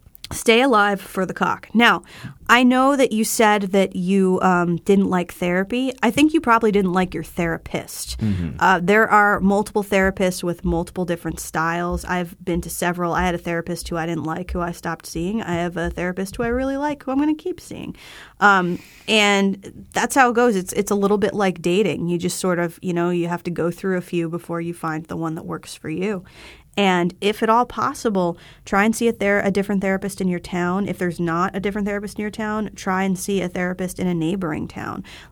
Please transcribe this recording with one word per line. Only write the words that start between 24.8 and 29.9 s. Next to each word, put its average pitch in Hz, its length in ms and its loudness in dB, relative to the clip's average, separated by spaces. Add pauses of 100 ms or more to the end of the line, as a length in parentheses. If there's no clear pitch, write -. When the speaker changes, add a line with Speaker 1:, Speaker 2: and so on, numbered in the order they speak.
Speaker 1:
the - 100 -8
one 165 200 -4
that 180 100 -12
works 170 280 -10
for - 140 -12
you. 185 360 -4 (500)
And 185 460 2
if 208 220 0
at 220 80 4
all 240 160 4
possible, 214 720 -2 (260)
try 196 220 2
and 220 100 2
see 233 100 0
a 226 60 4
ther-, 202 280 0
a 202 100 2
different 196 320 0
therapist 190 400 -2